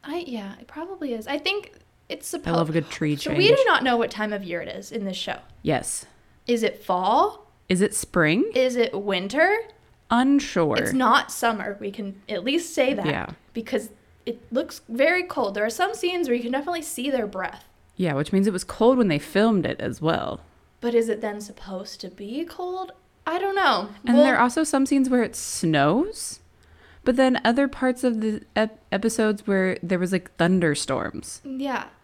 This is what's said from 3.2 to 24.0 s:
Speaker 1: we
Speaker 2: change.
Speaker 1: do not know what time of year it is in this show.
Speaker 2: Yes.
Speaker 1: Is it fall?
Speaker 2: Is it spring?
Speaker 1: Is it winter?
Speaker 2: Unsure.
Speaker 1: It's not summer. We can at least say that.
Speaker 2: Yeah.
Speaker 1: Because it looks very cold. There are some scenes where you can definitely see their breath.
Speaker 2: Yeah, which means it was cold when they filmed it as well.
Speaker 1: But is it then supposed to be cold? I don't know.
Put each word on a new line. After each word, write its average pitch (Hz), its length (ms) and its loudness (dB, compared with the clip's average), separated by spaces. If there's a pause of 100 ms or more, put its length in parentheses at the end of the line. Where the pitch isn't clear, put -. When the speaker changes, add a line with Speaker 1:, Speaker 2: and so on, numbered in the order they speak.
Speaker 1:
we 381 140 4
Speaker 2:
change. 466 100 8
Speaker 1:
do 539 100 4
not 339 160 4
know 247 140 2
what 233 140 0
time 208 240 -4
of 196 100 -8
year 170 160 -6
it - 80 -12
is - 240 -12
in 208 140 -6
this 185 100 -6
show. - 220 -8 (240)
Speaker 2:
Yes. - 420 -2 (420)
Speaker 1:
Is 233 160 2
it - 220 -2
fall? 214 640 2 (240)
Speaker 2:
Is 185 100 2
it 208 140 2
spring? 170 500 2 (100)
Speaker 1:
Is 254 220 2
it 226 160 2
winter? 202 680 0 (500)
Speaker 2:
Unsure. 247 680 2
Speaker 1:
It's - 160 0
not 254 400 2
summer. 214 480 -2
We 202 100 -8
can 196 380 -10
at 180 160 -6
least 294 300 -2
say 277 180 2
that. 208 140 -2
Speaker 2:
Yeah. 143 220 -4 (260)
Speaker 1:
Because 226 340 -4 (380)
it 233 160 -10 (100)
looks - 380 -4
very 311 320 2
cold. 302 320 -4
There 208 100 -2
are 226 60 -2
some 381 240 -2
scenes 349 340 -2
where 240 80 2
you 240 60 -2
can 233 100 -4
definitely 320 300 -4
see 269 280 -6
their 247 160 0
breath. 190 380 -10 (320)
Speaker 2:
Yeah, 180 180 0
which 143 180 -2
means 196 140 4
it 214 60 2
was 180 120 -4
cold 247 340 4
when 220 100 4
they 147 120 2
filmed 208 440 2
it - 160 -4
as - 220 -6
well. - 380 -2 (420)
Speaker 1:
But 233 120 -2
is 226 140 4
it 214 140 -4
then 208 180 -6
supposed 196 640 -12
to 190 60 -12
be 208 360 -10
cold? 359 480 -10 (340)
I 330 120 -2
don't 392 160 -2
know. 247 340 2 (160)